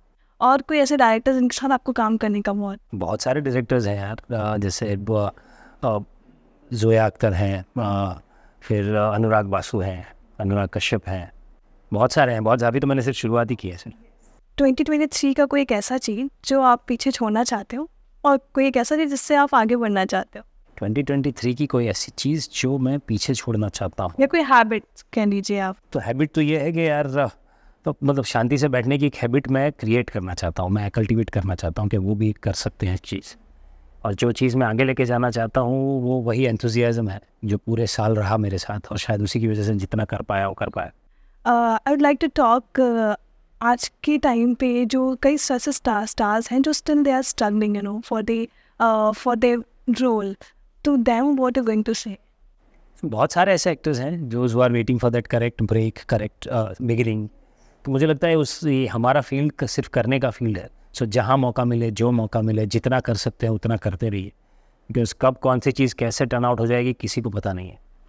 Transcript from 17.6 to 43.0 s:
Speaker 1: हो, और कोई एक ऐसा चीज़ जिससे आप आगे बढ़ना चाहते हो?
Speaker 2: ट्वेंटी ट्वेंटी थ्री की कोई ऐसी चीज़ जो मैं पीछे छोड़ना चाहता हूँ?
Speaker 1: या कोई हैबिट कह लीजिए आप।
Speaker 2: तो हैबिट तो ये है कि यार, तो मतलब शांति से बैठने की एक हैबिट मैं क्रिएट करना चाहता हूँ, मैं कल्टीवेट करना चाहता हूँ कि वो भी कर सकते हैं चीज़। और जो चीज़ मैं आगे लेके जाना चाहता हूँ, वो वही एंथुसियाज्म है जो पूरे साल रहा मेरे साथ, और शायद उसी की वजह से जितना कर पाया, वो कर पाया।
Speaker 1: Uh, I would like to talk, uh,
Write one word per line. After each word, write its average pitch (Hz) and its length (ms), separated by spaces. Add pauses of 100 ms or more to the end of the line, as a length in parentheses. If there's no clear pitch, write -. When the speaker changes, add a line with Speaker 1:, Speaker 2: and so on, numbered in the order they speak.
Speaker 1:
हो, 302 140 (340)
और 277 140 (160)
कोई 269 120
एक 262 100
ऐसा 247 200
चीज़ 302 140
जिससे 285 240
आप 285 200
आगे 233 220
बढ़ना 202 280
चाहते 190 340
हो? 220 60 (320)
Speaker 2:
ट्वेंटी 107 260
ट्वेंटी 139 300
थ्री 123 220
की 143 120
कोई 123 200
ऐसी - 320
चीज़ 147 340
जो 135 260
मैं 131 200
पीछे 123 360
छोड़ना 107 340
चाहता 95 360
हूँ? 85 160
Speaker 1:
या 277 60
कोई 320 160
हैबिट 226 420 (280)
कह 214 120
लीजिए 202 340
आप। 190 180 (160)
Speaker 2:
तो 143 80
हैबिट 135 320
तो 160 80
ये 151 180
है 151 140
कि 165 160
यार, 143 420 (540)
तो 151 200
मतलब 139 200
शांति 123 340
से 147 100
बैठने 127 300
की 143 80
एक 143 80
हैबिट 127 340
मैं 135 240
क्रिएट 117 380
करना 92 240
चाहता 87 280
हूँ, 90 80
मैं 101 200
कल्टीवेट 113 400
करना 95 240
चाहता 85 280
हूँ 104 80
कि 110 60
वो 98 180
भी 107 180
कर - 200
सकते - 340
हैं 92 100
चीज़। - 400 (680)
और 104 100
जो 120 180
चीज़ 123 240
मैं 127 100
आगे 113 180
लेके 131 200
जाना 120 260
चाहता 113 300
हूँ, 135 420
वो 127 180
वही 120 260
एंथुसियाज्म 117 640
है 90 120 (240)
जो 104 140
पूरे 113 280
साल 110 280
रहा 107 220
मेरे 101 220
साथ, 104 220 (100)
और 101 80
शायद 104 240
उसी 104 180
की 113 80
वजह 107 140
से 107 120
जितना 104 300
कर 101 180
पाया, 98 260
वो 98 60
कर - 140
पाया। - 220 (560)
Speaker 1:
Uh, 233 400
I 285 100
would 285 160
like 294 180
to 294 140
talk, 240 360
uh, 226 340 (480)